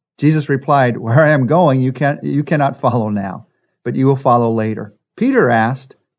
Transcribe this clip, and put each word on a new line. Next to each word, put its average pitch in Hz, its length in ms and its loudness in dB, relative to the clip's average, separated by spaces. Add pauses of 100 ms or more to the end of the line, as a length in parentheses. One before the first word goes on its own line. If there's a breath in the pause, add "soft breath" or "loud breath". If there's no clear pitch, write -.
(180)
Jesus 151 300 0
replied, 135 500 0
"Where 117 220 2
I 151 100 4
am 135 160 2
going, 143 340 2
you 131 120 0
can't, 143 320 -4
you 143 180 -2
cannot 143 380 -2
follow 117 300 -2
now, 98 360 -6 (380)
but 120 100 -6
you 135 120 0
will 135 100 2
follow 120 340 2
later." 110 420 -4 (240)
Peter 233 320 0
asked, 117 460 -2 (240)